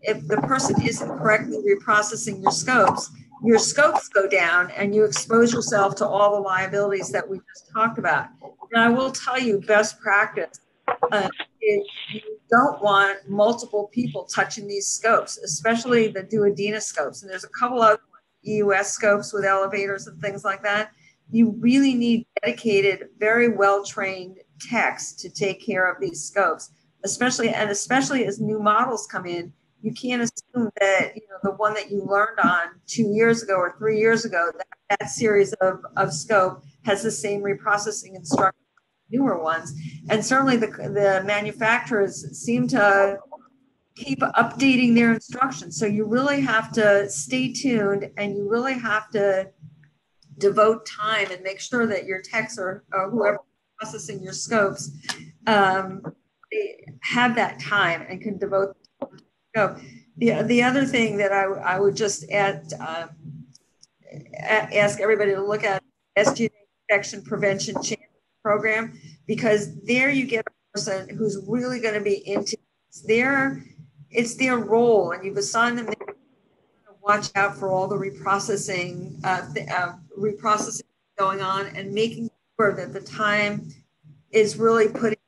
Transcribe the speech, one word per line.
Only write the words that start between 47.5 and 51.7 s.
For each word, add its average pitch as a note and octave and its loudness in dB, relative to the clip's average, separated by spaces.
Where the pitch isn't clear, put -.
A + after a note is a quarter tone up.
tuned, G3+ 0
and G3+ -6
you G3+ -4
really B3 0
have G#3+ -4
to G3 0
devote G#3+ 4
time G#3 -4
and F3+ -10
make F#3+ -8
sure A#3 -2